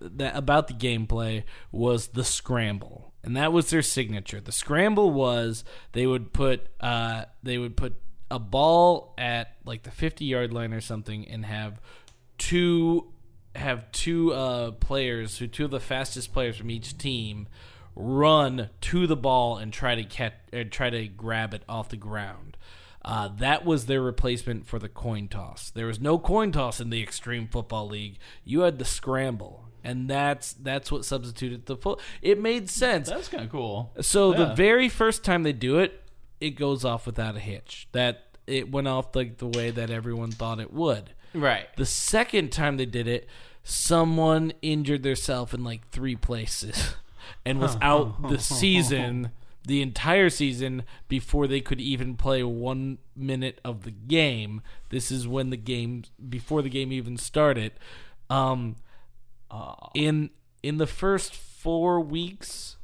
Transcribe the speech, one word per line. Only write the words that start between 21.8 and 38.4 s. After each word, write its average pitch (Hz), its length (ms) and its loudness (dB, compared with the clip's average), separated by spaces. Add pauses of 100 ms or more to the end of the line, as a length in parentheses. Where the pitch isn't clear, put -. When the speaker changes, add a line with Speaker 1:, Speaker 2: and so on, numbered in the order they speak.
Speaker 1:
the 120 80 -8
ground. 104 640 -10 (440)
Uh, 107 260 -4
that 131 360 2
was 151 220 2
their 135 160 2
replacement 120 640 0
for 120 120 -6
the 104 120 -8
coin 107 380 -6
toss. - 420 -10
There 113 160 -6
was 110 120 -4
no 147 200 4
coin 202 340 4
toss 131 280 0
in 117 100 -4
the 113 120 -2
Extreme 120 460 -6
Football 110 400 -4
League. 104 300 -10 (260)
You 143 160 2
had 170 180 4
the 127 60 -4
scramble, - 840 -4 (120)
and 127 240 -4
that's, 143 460 0
that's 135 400 -4
what 139 140 -2
substituted 123 580 -6
the 135 140 -6
fo-, 196 180 -2 (240)
it 202 180 6
made 220 300 0
sense. 220 400 2
Speaker 2:
That's 277 200 -6
kinda 285 200 -6
cool. 113 540 -6
Speaker 1:
So 196 320 6
the 170 140 6
Speaker 2:
Yeah. 110 60 -2
Speaker 1:
very 226 360 6
first 220 340 2
time 175 200 2
they 147 100 2
do 127 240 2
it, - 240 2 (380)
it 151 100 -4
goes 135 340 -2
off 117 200 -2
without 110 300 -2
a 104 60 -8
hitch. 101 500 -10
That 123 460 -2 (100)